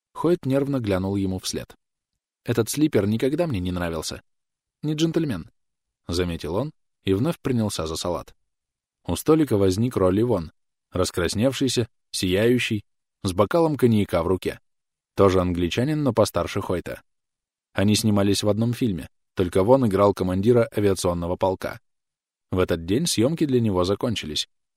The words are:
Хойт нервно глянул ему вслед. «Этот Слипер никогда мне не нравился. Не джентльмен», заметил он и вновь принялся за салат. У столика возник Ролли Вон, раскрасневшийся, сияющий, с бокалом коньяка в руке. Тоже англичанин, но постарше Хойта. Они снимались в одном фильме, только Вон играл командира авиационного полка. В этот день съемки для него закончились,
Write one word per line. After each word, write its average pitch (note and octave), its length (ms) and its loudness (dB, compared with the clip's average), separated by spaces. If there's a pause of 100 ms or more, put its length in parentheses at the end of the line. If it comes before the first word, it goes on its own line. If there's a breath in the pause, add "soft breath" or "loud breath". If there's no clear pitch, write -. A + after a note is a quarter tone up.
(140)
Хойт E3+ 320 0
нервно C#3 340 0
глянул G2 360 -2
ему F#2+ 220 -2
вслед. - 380 -10 (680)
«Этот A#2 240 0
Слипер C#3 380 0
никогда C3+ 400 0
мне A2+ 140 -2
не F2+ 100 -4
нравился. E2+ 520 -6 (600)
Не D3+ 120 -2
джентльмен», D#3 560 -2 (580)
заметил E2+ 460 -4
он C#3 180 -4 (320)
и G2 100 2
вновь C#3+ 240 0
принялся A2 480 -2
за D#2+ 100 -6
салат. E2+ 380 -6 (720)
У - 120 -4
столика D3+ 400 2
возник G2 400 2
Ролли F#2+ 260 2
Вон, F#2+ 300 -2 (380)
раскрасневшийся, A2+ 1000 -2 (220)
сияющий, G#2+ 720 0 (380)
с G2 100 -2
бокалом D3 440 2
коньяка G#2+ 460 2
в E2 40 -2
руке. - 340 -2 (540)
Тоже F#2+ 260 4
англичанин, F2+ 640 0
но C3 100 2
постарше G2 480 0
Хойта. F2 420 -6 (720)
Они G#2 220 2
снимались G2+ 480 2
в G#2 60 0
одном A2+ 240 0
фильме, G#2+ 360 -4 (260)
только F#2 280 0
Вон B2+ 240 6
играл G2+ 280 4
командира G2+ 600 2
авиационного F2+ 640 0
полка. F#2+ 440 -4 (720)
В F#2+ 80 -2
этот F2 260 0
день A2+ 220 0
съемки D#3 380 0
для B2+ 160 2
него F#2+ 240 2
закончились, F#2+ 640 -4 (280)